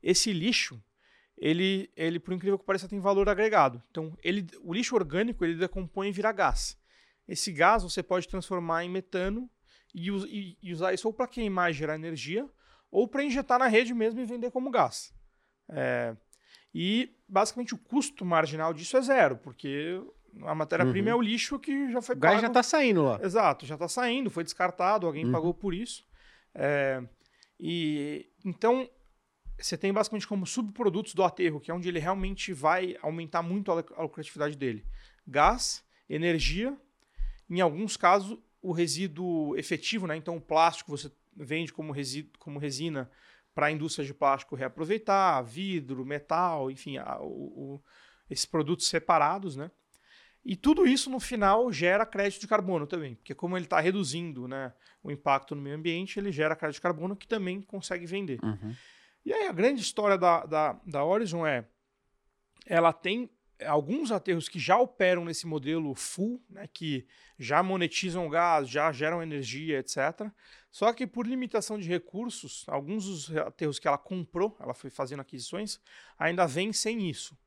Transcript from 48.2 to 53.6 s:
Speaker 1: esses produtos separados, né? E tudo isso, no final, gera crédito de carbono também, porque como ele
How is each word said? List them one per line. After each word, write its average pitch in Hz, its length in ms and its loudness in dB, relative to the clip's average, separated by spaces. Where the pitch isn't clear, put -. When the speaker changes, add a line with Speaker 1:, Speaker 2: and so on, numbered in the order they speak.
Speaker 1:
esses - 160 -4
produtos 160 420 0
separados, 165 680 2
né? 151 160 -12
E 208 100 -4
tudo 320 320 6
isso, 262 220 4
no 254 100 -4
final, 220 520 4
gera 180 340 4
crédito 202 360 -2
de 208 60 -14
carbono 185 400 0
também, 147 280 -6
porque - 200 -12
como 180 220 -4
ele 180 80 -4